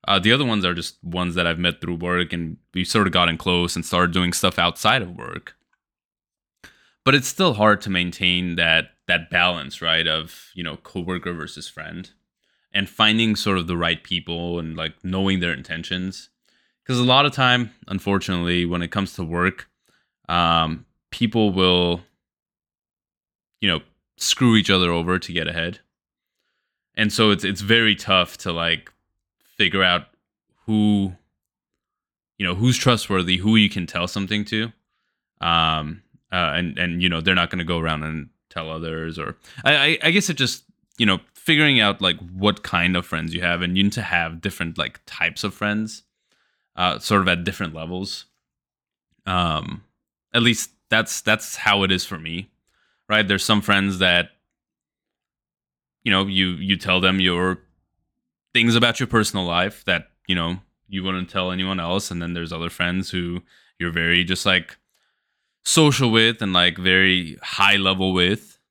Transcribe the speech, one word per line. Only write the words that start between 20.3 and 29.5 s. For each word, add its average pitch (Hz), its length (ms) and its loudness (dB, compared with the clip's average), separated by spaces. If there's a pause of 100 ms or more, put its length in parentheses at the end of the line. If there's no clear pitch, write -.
people 110 420 0
will, 90 520 2 (1600)
you 107 80 0
know, 82 140 0 (360)
screw - 380 2
each 104 140 2
other 90 220 4
over 85 260 0
to 85 160 -8
get 82 140 -2
ahead. 85 320 -6 (1120)
And 104 180 0
so 107 200 4
it's, 98 120 0
it's 95 180 -4
very 110 340 4
tough 92 420 0
to, - 140 -8
like, 85 400 -4 (680)